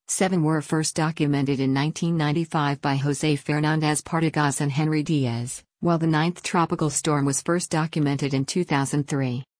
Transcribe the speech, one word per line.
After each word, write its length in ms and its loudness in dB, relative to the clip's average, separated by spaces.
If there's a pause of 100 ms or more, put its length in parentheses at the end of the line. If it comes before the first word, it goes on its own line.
seven 360 0
were 180 2
first 340 -2
documented 640 0
in 140 2
nineteen 420 0
ninety-five 640 0
by 180 0
Jose 400 0
Fernandez 640 0
Partagas 580 0
and 100 0
Henry 300 0
Diaz, 600 -2 (160)
while 180 2
the 80 0
ninth 380 2
tropical 480 0
storm 340 0
was 160 0
first 300 -2
documented 640 0
in 100 0
two 180 -2
thousand 440 0
three. 360 -2 (160)